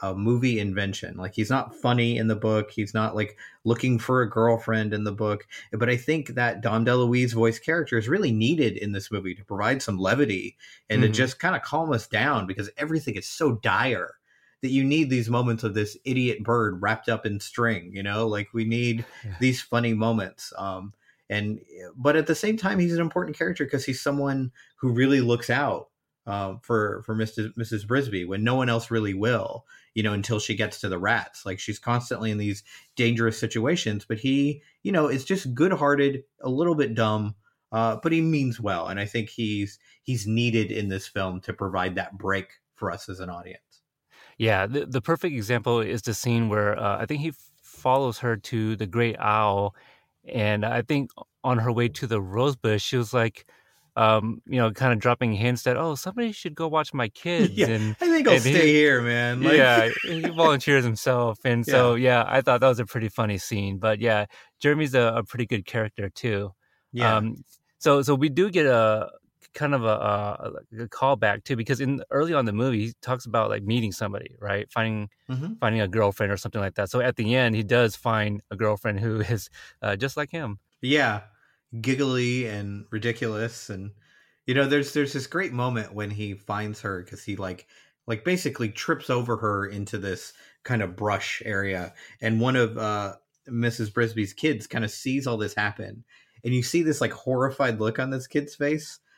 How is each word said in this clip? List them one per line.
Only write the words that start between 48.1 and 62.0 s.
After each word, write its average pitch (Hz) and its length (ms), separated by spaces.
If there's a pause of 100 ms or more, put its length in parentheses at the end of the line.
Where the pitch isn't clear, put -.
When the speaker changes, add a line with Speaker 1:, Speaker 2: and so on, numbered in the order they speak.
Speaker 2:
her 117 180
to 110 400
the 107 100
Great 110 320
Owl, 101 560 (520)
and 107 380
I 117 180
think 143 280 (320)
on 123 160
her 117 140
way 120 180
to - 160
the 107 140
rose 117 360
bush, 107 260
she - 140
was 117 160
like, 117 340 (500)
um, 110 500
you 135 100
know, 117 160
kinda 123 240
dropping 120 380
hints 120 300
that, 123 120
"Oh, 156 180
somebody 214 380
should 165 240
go 165 120
watch 156 260
my 123 140
Speaker 1:
<laughs> - 20
Speaker 2:
kids." 170 580
Speaker 1:
Yeah, - 0
Speaker 2:
And, 107 320
Speaker 1:
"I 349 80
think 311 200
I'll 135 80
Speaker 2:
and 117 100
he 151 160
Speaker 1:
stay 151 100
here, 147 300
man." 120 400
Like 139 240
Speaker 2:
Yeah, 117 240 (120)
he 160 280
volunteers 147 540
himself, 120 600
and 120 220
Speaker 1:
Yeah. - 0
Speaker 2:
so, 123 300
yeah, 123 320